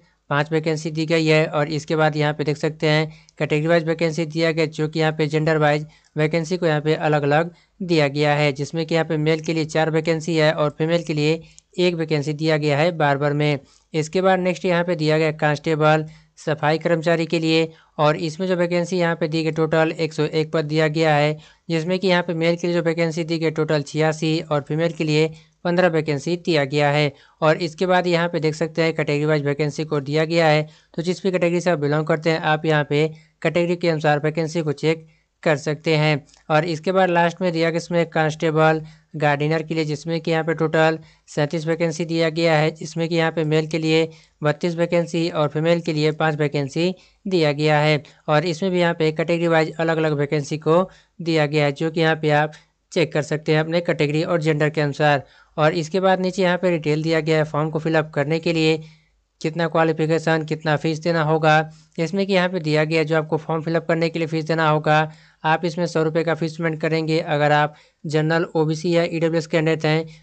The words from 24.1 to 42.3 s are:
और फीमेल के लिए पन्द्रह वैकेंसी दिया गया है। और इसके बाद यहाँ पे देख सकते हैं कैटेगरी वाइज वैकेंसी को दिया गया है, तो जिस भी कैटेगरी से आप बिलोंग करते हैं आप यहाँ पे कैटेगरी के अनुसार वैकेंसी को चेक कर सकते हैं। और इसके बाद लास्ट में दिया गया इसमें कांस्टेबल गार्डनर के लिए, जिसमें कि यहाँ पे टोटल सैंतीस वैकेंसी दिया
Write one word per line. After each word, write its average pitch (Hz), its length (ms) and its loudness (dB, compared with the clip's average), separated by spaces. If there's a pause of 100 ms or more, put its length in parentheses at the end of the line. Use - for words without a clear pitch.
और 151 200 -2
फीमेल 160 300 -2
के 165 120 -4
लिए 156 260 2 (340)
पन्द्रह 175 240 2
वैकेंसी 156 500 -2
दिया 160 280 0
गया 147 240 0
है। 147 220 0 (300)
और 160 160 4
इसके 175 280 -4
बाद 180 200 2
यहाँ 175 220 0
पे 170 120 -2
देख 156 140 0
सकते 160 280 -4
हैं 160 120 0
कैटेगरी 147 300 -2
वाइज 151 220 0
वैकेंसी 147 380 -2
को 151 180 -2
दिया 147 240 -2
गया 165 200 2
है, 151 200 2 (280)
तो 165 80 -6
जिस 175 200 -4
भी 196 80 0
कैटेगरी 175 300 0
से 175 100 0
आप 170 80 0
बिलोंग 147 280 0
करते 160 240 0
हैं 160 100 0
आप 160 260 0
यहाँ 151 180 2
पे 147 220 2 (360)
कैटेगरी 170 340 0
के 175 120 -2
अनुसार 156 320 2
वैकेंसी 156 420 -2
को 151 120 -2
चेक 160 320 -2 (360)
कर 156 160 2
सकते 156 380 -2
हैं। 151 280 2 (260)
और 156 140 4
इसके 170 280 -4
बाद 185 180 4
लास्ट 170 320 2
में 180 100 0
दिया 165 180 0
गया 160 60 -4
इसमें 170 300 0
कांस्टेबल 156 760 0 (360)
गार्डनर 151 460 0
के 160 120 -6
लिए, 160 100 -2
जिसमें 156 360 -4
कि 165 100 -6
यहाँ 160 140 0
पे 160 100 -2
टोटल 160 440 0 (300)
सैंतीस 151 380 -4
वैकेंसी 165 380 -2
दिया 165 260 0